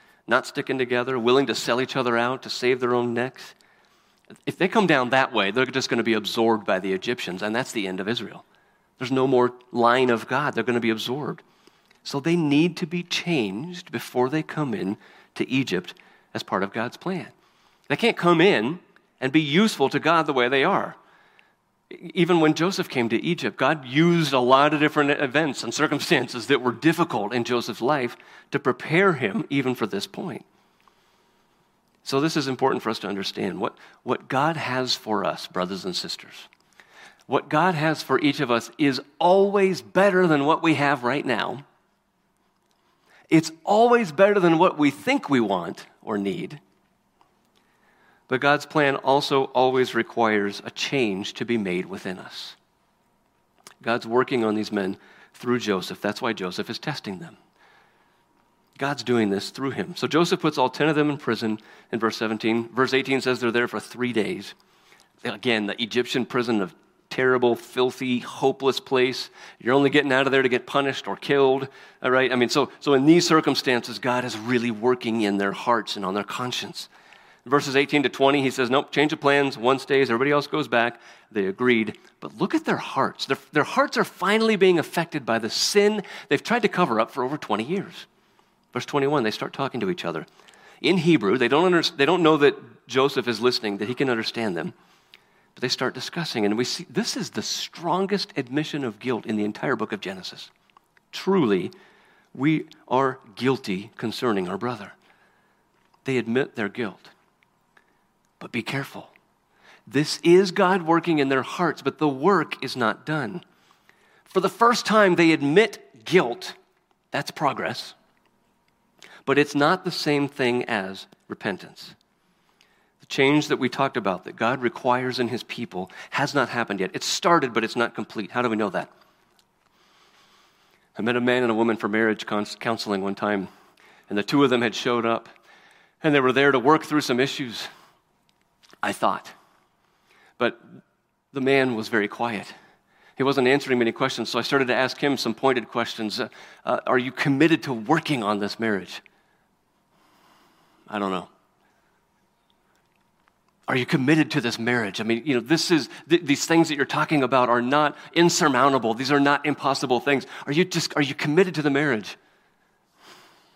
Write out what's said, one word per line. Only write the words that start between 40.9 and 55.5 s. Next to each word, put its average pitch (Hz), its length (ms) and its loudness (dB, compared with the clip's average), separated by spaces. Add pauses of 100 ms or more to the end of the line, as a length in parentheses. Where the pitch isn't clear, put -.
right 127 240 -2
now. 120 380 -4 (1600)
It's 156 240 4 (120)
always 226 480 4
better 196 280 4
than 165 180 6
what 175 200 6
we 147 120 4
think - 380 -2
we 131 120 4
want 95 460 -2 (160)
or 107 160 -4
need. 98 420 -6 (1700)
But 127 140 -2
God's 143 240 2
plan 143 320 0
also 139 480 2
always 127 500 0
requires 107 720 0
a 113 60 -10
change 107 640 -4
to 127 100 -8
be 117 140 -2
made 90 280 -4
within 95 320 -12
us. - 360 -16 (1300)
God's 117 240 -4
working 120 380 0
on 107 100 0
these 107 180 -4
men 98 240 -2 (380)
through 120 240 -2